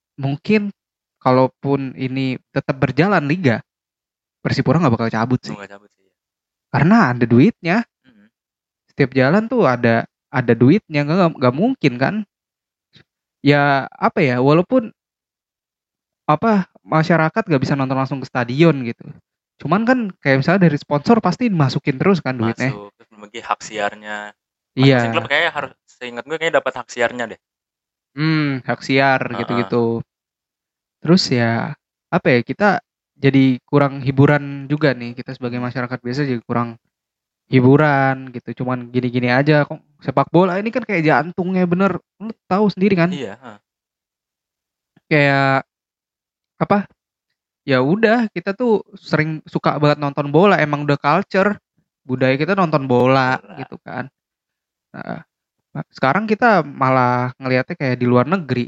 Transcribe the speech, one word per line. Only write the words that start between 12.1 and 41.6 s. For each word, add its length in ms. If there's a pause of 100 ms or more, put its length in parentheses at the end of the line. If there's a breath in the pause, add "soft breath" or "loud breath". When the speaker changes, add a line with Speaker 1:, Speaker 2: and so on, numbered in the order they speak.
Speaker 1:
Ya 480
apa 320
ya, 160
walaupun 480 (1400)
apa, 400 (160)
masyarakat 640
nggak 160
bisa 160
nonton 160
langsung 300
ke 40
stadion 460 (140)
gitu. 180 (560)
Cuman 240
kan 320
kayak 240
misalnya 240
dari 160
sponsor 400
pasti 240
dimasukin 560
terus 240
kan 160
duitnya. 320
Speaker 2:
Masuk, 240
terus 120 (120)
bagi 180
hak 220
siarnya. 560 (560)
Speaker 1:
Iya. 240
Speaker 2:
Masing-masing 160
klub 160
kayaknya 240
harus, 180 (140)
seingat 400
gue 160
kayaknya 160
dapat 240
hak 80
siarnya 400
deh. 100 (800)
Speaker 1:
Hmm, 480
hak 160
siar 400
Speaker 2:
Heeh. 240
Speaker 1:
gitu-gitu. 560 (1040)
Terus 260
ya, 460 (340)
apa 220
ya, 100
kita 280 (500)
jadi 480
kurang 320
hiburan 720
juga 240
nih. 180
Kita 220
sebagai 240
masyarakat 400
biasa 240
jadi 200
kurang 360 (720)
hiburan 800
gitu. 320
Cuman 240
gini-gini 400
aja 400
kok. 160 (200)
Sepak 320
bola 240
ini 80
kan 160
kayak 240
jantungnya 560